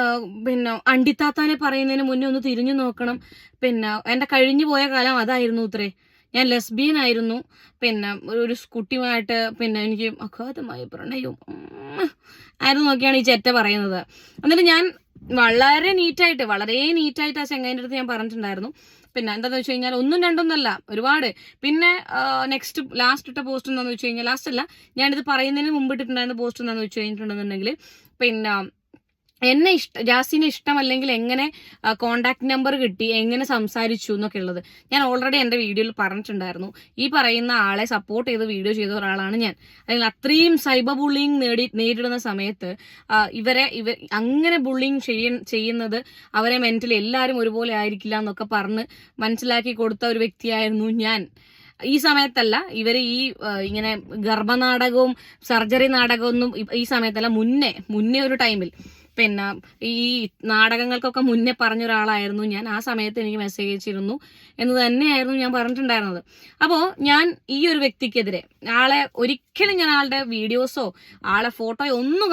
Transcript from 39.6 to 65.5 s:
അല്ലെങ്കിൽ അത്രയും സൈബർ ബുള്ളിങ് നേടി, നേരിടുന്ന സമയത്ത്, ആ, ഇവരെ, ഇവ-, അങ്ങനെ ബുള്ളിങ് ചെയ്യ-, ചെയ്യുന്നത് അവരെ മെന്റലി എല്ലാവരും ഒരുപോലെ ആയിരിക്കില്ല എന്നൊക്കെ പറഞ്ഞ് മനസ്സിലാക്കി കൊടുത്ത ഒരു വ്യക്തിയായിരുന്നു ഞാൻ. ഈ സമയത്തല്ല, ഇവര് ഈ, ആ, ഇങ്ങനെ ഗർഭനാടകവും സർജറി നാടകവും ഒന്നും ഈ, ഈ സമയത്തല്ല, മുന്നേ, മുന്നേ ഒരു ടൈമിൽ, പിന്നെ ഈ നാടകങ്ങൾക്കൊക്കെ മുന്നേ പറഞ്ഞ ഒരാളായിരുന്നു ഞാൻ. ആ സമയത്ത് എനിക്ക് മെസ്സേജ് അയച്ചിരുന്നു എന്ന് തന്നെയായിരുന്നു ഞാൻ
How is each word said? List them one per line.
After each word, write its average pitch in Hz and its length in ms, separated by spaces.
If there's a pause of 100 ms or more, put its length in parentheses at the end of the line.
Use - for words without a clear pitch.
അല്ലെങ്കിൽ 233 280
അത്രയും 320 440 (100)
സൈബർ 262 360
ബുള്ളിങ് 285 420
നേടി, 240 220 (160)
നേരിടുന്ന 240 380 (100)
സമയത്ത്, 196 420 (440)
ആ, - 40 (220)
ഇവരെ, 254 240 (160)
ഇവ-, 220 180 (220)
അങ്ങനെ 311 460
ബുള്ളിങ് 269 420
ചെയ്യ-, 240 340 (100)
ചെയ്യുന്നത് 226 460 (400)
അവരെ 240 260
മെന്റലി 226 380
എല്ലാവരും 254 400
ഒരുപോലെ 226 380
ആയിരിക്കില്ല 214 420
എന്നൊക്കെ 202 240 (100)
പറഞ്ഞ് 214 280 (400)
മനസ്സിലാക്കി 240 560
കൊടുത്ത 220 320
ഒരു 226 120
വ്യക്തിയായിരുന്നു 220 640 (160)
ഞാൻ. 220 160 (720)
ഈ - 20 (140)
സമയത്തല്ല, 254 460 (260)
ഇവര് 233 200 (140)
ഈ, 247 60 (260)
ആ, 208 40 (180)
ഇങ്ങനെ 220 220 (360)
ഗർഭനാടകവും 247 880 (340)
സർജറി 247 480
നാടകവും 240 380
ഒന്നും 247 160 (100)
ഈ, 208 40 (180)
ഈ - 100
സമയത്തല്ല, 226 360 (100)
മുന്നേ, 247 340 (220)
മുന്നേ 226 320
ഒരു 262 180
ടൈമിൽ, 202 260 (460)
പിന്നെ 202 280 (460)
ഈ - 20 (580)
നാടകങ്ങൾക്കൊക്കെ 240 800
മുന്നേ 233 320
പറഞ്ഞ 226 260
ഒരാളായിരുന്നു 214 560 (120)
ഞാൻ. 214 100 (100)
ആ - 20 (100)
സമയത്ത് 220 360
എനിക്ക് 214 200
മെസ്സേജ് 202 280
അയച്ചിരുന്നു 196 440 (460)
എന്ന് 247 200
തന്നെയായിരുന്നു 262 640
ഞാൻ 254 120